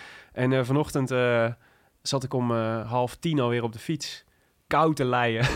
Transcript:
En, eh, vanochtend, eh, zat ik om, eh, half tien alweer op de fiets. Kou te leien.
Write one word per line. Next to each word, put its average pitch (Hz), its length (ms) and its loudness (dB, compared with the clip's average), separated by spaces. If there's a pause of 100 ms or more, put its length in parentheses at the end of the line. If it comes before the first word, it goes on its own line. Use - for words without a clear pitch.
(320)
En, 127 220 0
eh, 131 100 2
vanochtend, 135 480 0
eh, 120 400 2 (500)
zat 135 220 -2
ik 131 100 -6
om, 123 180 0
eh, 113 380 -2
half 123 260 -2
tien 160 240 -2
alweer 120 240 2
op 113 100 -4
de 110 60 -14
fiets. - 440 -8 (440)
Kou 156 280 4
te 135 100 0
leien. 120 400 2 (100)